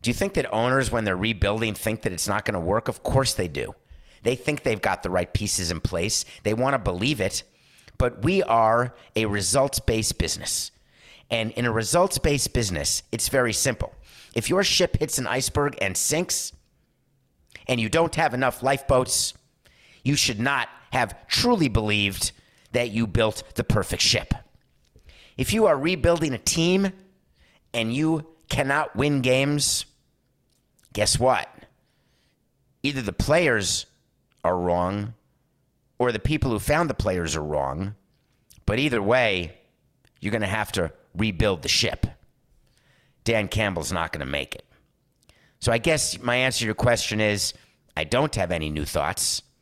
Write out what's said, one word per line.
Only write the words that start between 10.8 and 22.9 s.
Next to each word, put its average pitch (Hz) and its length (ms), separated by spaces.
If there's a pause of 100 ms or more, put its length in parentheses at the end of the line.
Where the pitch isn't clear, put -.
And 113 220
in 120 140
a 117 60
results-based 147 800
business, 92 480 (100)
it's - 160
very 123 240
simple. - 420 (400)
If 120 140
your 185 160
ship - 340
hits - 200
an 127 80
iceberg 135 560
and 95 140
sinks, - 560 (1160)
and 127 100
you 110 120
don't 165 240
have 156 180
enough 127 300
lifeboats, 131 720 (680)
you 143 140
should 113 240
not 131 300 (220)
have 123 220 (140)
truly 208 400
believed 104 640 (400)
that 120 180